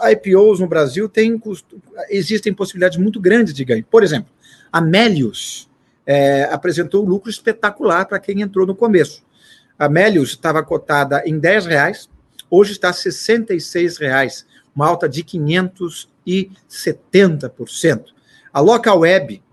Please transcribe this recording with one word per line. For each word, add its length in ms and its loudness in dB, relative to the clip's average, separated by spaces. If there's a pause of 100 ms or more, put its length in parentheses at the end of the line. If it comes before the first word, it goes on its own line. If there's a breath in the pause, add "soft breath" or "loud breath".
I 140 4
P 180 0
Os 240 6
no 80 -2
Brasil 400 -2
têm 320 0
custo, 420 -14 (280)
existem 440 -2
possibilidades 440 -2
muito 240 -2
grandes 320 2
de 100 -8
ganho. 260 -2
Por 140 6
exemplo, 260 -2 (400 soft breath)
a 120 0
Melius, 880 0 (360)
é, 460 2
apresentou 540 -2
um 20 -2
lucro 220 -2
espetacular 760 -2
pra 140 -6
quem 220 -6
entrou 260 -2
no 80 -6
começo. 480 0 (560 soft breath)
A 80 2
Melius 440 2
estava 300 -2
cotada 640 -2
em 140 -4
dez 260 0
reais, 440 -2 (400)
hoje 240 2
está 200 -2
sessenta 600 -4
e 80 -4
seis 360 -4
reais, 480 -2 (300 soft breath)
uma 100 0
alta 220 0
de 160 -8
quinhentos 840 -4 (160)
e 260 -4 (160)
setenta 840 0
por 200 -14
cento. 440 -4 (400 soft breath)
A 60 0
Local 400 4
Web 420 2 (120)